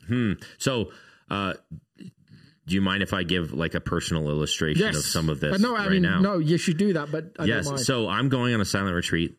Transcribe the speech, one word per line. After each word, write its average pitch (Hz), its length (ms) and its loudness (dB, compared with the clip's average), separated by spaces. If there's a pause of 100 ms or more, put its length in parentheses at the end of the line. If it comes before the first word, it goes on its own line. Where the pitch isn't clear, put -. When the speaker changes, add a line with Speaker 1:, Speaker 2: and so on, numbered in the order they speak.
Speaker 1:
Hmm. 117 240 2 (260)
So, 120 320 0 (400)
uh, 95 240 -2 (1120)
do 92 80 -2
you 98 60 4
mind 98 220 2
if 90 100 -2
I 95 120 0
give, 85 280 0
like, 80 220 -2
a 82 60 0
personal 80 500 -2
illustration 76 520 0
Speaker 2:
Yes. 208 140 0
Speaker 1:
of 76 80 -2
some 80 240 0
of 71 120 0
this 73 140 0
Speaker 2:
Uh, - 40 0
no, 233 180 2
I 214 60 -2
Speaker 1:
right 190 100 0
Speaker 2:
mean, 190 100 4
Speaker 1:
now? 180 180 2
Speaker 2:
no, 196 180 2
you 160 180 2
should 160 220 0
do 202 160 2
that, 147 180 -4
but 160 260 -8
I 165 80 0
don't - 20 4
Speaker 1:
Yes. 117 180 0
Speaker 2:
mind. 139 140 -4
Speaker 1:
So 120 280 0
I'm 113 220 2
going 123 240 2
on 107 80 2
a - 20 2
silent 98 320 0
retreat 85 420 0